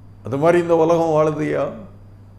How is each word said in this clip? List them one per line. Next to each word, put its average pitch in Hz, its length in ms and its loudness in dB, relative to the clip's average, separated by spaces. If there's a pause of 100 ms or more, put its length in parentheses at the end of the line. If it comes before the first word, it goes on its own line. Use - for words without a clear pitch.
(240)
அது 113 120 -6
மாதிரி 170 260 2
இந்த 170 140 2
உலகம் 165 320 2
வாழுதுயா, 151 640 -2 (680)